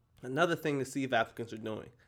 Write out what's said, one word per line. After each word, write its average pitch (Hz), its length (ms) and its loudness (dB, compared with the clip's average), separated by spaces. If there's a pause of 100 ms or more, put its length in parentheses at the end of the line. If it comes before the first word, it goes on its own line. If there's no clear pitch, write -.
(200)
another 156 340 2
thing 160 240 0
the 131 60 0
sea 135 200 -2
of 127 100 2
applicants 113 400 2
are - 20 -8
doing, 110 320 -6 (200)